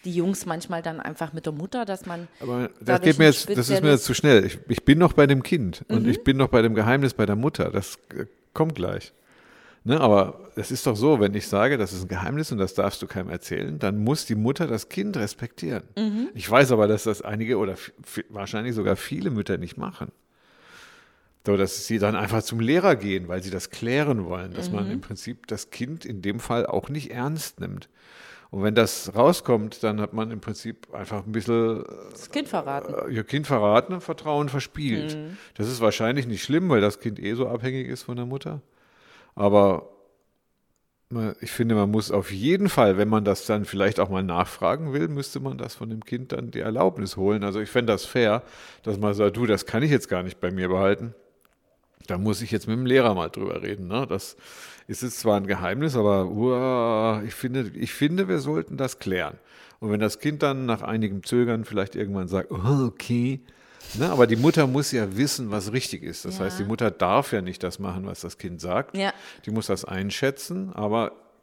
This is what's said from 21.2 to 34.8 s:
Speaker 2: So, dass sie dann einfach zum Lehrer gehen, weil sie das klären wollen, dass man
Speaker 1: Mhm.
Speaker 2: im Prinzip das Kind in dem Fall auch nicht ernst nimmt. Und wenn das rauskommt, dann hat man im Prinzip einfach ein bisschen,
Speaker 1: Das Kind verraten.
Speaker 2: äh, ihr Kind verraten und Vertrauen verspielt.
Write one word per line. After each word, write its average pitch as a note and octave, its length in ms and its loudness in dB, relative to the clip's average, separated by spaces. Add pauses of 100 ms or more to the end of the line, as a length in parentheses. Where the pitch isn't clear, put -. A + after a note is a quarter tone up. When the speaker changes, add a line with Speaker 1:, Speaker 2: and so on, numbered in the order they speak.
Speaker 2:
So, G2+ 100 2
dass F#2+ 320 0
sie A2+ 120 0
dann G#2 180 2
einfach G#2 260 0
zum A#2 160 -6
Lehrer D#3 380 4
gehen, F#2+ 320 -4
weil F2+ 120 -4
sie F#2+ 80 -10
das F2+ 200 -8
klären B2 560 0
wollen, F2+ 280 -8
dass F#2 180 -6
man G2 160 -2
Speaker 1:
Mhm. G#2 80 -6
Speaker 2:
im C#3 40 -4
Prinzip - 480 -14
das - 220 -10
Kind C#3+ 340 -10
in G2+ 180 -10
dem G2+ 200 -4
Fall A#2 240 0
auch - 240 -4
nicht C#3+ 220 -8
ernst C#3+ 500 -6
nimmt. F#2+ 260 -10 (640)
Und G2 120 -4
wenn G#2+ 120 2
das G2+ 400 2
rauskommt, A#2 680 2
dann G#2+ 180 0
hat G#2 100 -4
man A2 200 -4
im G#2+ 100 -10
Prinzip - 520 -12
einfach G2+ 320 -8
ein A2 60 -10
bisschen, A2+ 540 0 (260)
Speaker 1:
Das - 180 -18
Kind C#4+ 200 -6
verraten. C#3+ 440 -6 (160)
Speaker 2:
äh, B2+ 40 -6
ihr A2 100 -2
Kind C#3 240 -4
verraten A#2 460 4
und F3 80 -8
Vertrauen D3 480 -2
verspielt. D3+ 680 -4